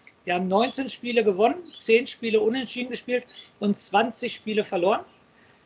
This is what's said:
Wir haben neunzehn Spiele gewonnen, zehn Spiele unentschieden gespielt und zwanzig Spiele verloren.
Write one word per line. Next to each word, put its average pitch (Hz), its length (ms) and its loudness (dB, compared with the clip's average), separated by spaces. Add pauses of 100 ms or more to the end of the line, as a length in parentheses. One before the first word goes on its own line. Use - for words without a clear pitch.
(240)
Wir 180 100 -2
haben 180 140 -2
neunzehn 247 420 0
Spiele 233 340 0
gewonnen, 214 320 2 (160)
zehn 233 340 2
Spiele 214 340 0
unentschieden 247 500 -2
gespielt 240 340 -4 (340)
und 202 200 0
zwanzig 226 560 0
Spiele 214 300 -2
verloren. 190 360 0 (640)